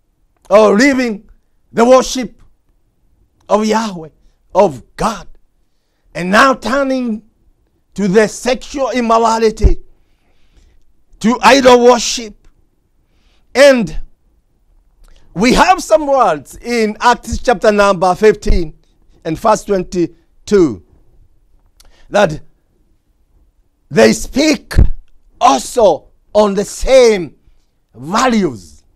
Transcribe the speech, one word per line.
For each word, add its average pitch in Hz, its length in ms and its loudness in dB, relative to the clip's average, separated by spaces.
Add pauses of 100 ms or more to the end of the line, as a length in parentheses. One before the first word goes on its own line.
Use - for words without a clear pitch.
(500)
or 202 280 4
leaving 254 500 -2 (440)
the 220 120 -2
worship 254 600 0 (1080)
of 208 160 0
Yahweh, 208 440 -6 (440)
of 170 420 -2
God, 196 320 -8 (880)
and 175 160 -8
now 254 240 0
turning 254 680 -6 (720)
to 196 120 -4
the 208 200 2
sexual 254 640 -8
immorality, 226 880 0 (1400)
to 226 220 -2
idol 247 440 4
worship. 240 640 -2 (1080)
And 247 420 4 (1400)
we 214 200 0
have 330 280 2
some 311 240 0
words 214 520 -2
in 220 420 -4
Acts 233 420 -2
chapter 220 300 0
number 196 420 0
fifteen 196 640 0 (480)
and 160 140 -6
verse 214 240 -2
twenty-two 180 1200 -4 (1300)
that 175 320 -2 (1500)
they 220 240 2
speak - 640 -4 (640)
also 226 720 0 (240)
on 208 200 0
the 190 120 -4
same 220 720 2 (600)
values, 175 880 -4 (120)